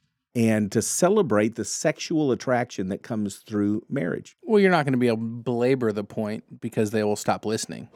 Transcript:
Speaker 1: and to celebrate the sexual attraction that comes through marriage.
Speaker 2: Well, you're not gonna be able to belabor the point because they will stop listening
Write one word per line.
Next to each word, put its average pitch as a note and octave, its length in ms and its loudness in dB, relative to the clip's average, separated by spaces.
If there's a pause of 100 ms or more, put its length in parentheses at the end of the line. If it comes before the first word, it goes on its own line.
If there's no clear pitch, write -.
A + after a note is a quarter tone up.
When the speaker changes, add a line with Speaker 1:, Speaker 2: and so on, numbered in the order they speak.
(380)
Speaker 1:
and G#2+ 340 2
to A2+ 100 2
celebrate C3 720 2
the A2 100 -6
sexual D#3 680 -2
attraction A#2+ 580 -2
that G2 140 -6
comes G#2+ 340 -6
through G#2 520 -2
marriage. - 520 -6
Speaker 2:
Well, A3 200 2
you're F#3+ 100 6
not D#3 140 4
gonna C3+ 120 2
be B2 100 4
able A2+ 100 2
to A2+ 60 -4 (200)
belabor B2 480 2
the G#2 120 -2
point A2 580 -8
because A2 300 -2
they A2 120 0
will G#2 140 2
stop - 280 -2
listening G#2+ 500 -4